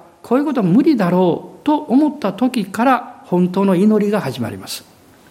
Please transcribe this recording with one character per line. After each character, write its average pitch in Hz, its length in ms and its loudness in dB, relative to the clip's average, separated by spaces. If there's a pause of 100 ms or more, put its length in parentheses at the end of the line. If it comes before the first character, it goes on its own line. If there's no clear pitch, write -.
(220)
こ - 140 -2
う 269 40 2
い - 20 0
う 285 40 -2
こ 302 80 -2
と 240 80 -2
は 185 60 2
無 214 160 4
理 320 120 4
だ 190 140 0
ろ 180 520 0
う - 40 -18
と 294 120 2
思 285 320 2
っ - 80 -8
た 190 160 -4
時 247 320 -2
か 214 180 -4
ら、 254 320 0 (100)
本 180 240 0
当 196 160 -2
の 190 100 2
祈 208 300 2
り 202 60 -2
が 202 100 -2
始 131 180 -6
ま 113 100 -6
り 98 80 -12
ま 92 100 -18
す。 - 180 -12 (460)